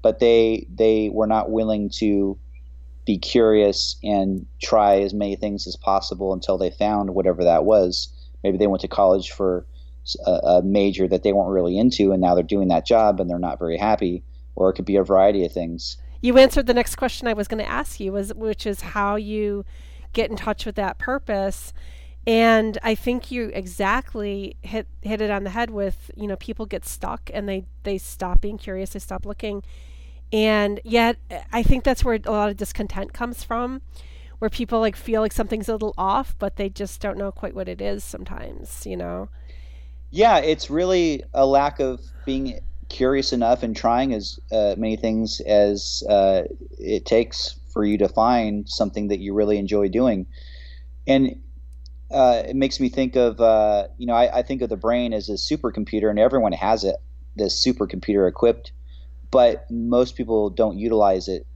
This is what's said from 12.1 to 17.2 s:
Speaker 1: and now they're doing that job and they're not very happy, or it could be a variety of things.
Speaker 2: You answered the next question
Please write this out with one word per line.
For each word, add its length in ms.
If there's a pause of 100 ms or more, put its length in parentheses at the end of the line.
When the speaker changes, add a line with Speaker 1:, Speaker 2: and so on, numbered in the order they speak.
Speaker 1:
and 80
now 140
they're 100
doing 240
that 180
job 320
and 100
they're 100
not 200
very 200
happy, 440 (320)
or 140
it 60
could 100
be 120
a 60
variety 420
of 60
things. 460 (240)
Speaker 2:
You 180
answered 280
the 80
next 220
question 300